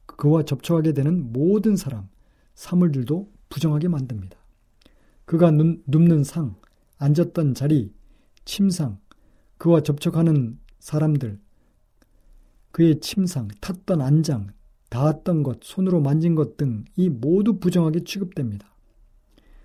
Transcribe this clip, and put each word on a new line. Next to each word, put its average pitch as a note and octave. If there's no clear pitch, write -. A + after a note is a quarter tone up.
그와 D3+
접촉하게 D#3
되는 C#3
모든 G3
사람, G#2
사물들도 E3
부정하게 D3+
만듭니다. B2
그가 E3
눕-, D#3+
눕는 D#3+
상, C3+
앉았던 D3
자리, C3+
침상, F3
그와 E3
접촉하는 D3+
사람들, D3
그의 D#3+
침상, F3
탔던 F3+
안장, C#3
닿았던 D3+
것, B2+
손으로 F3+
만진 D#3+
것 D3+
등이 C#3+
모두 F3
부정하게 F3
취급됩니다. C#3+